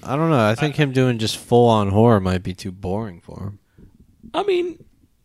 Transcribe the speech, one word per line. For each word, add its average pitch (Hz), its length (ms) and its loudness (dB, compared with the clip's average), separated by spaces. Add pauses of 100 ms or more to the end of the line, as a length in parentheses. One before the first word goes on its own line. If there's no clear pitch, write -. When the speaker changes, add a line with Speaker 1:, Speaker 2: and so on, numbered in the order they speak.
Speaker 1:
I 120 120 -6
don't 165 140 0
know. 120 180 4
I 107 60 2
think 147 220 -4
Speaker 2:
I 156 80 2
Speaker 1:
him 139 80 -2
doing 127 260 0
just 110 200 -4
full 120 300 4
on 107 220 2
horror 110 300 4
might 92 240 -2
be 92 100 -8
too 95 180 -12
boring 95 500 -10
for - 180 -18
him. 101 200 -12 (760)
Speaker 2:
I 359 80 -2
mean, 349 400 -4 (420)